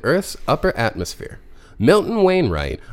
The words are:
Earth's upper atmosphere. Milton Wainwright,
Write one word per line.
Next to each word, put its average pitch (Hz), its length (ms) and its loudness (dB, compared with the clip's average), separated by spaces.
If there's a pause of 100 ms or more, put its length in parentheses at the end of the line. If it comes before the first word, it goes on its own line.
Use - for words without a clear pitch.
Earth's 175 340 -2 (120)
upper - 280 0
atmosphere. - 640 -6 (400)
Milton 196 440 4
Wainwright, 90 580 2 (120)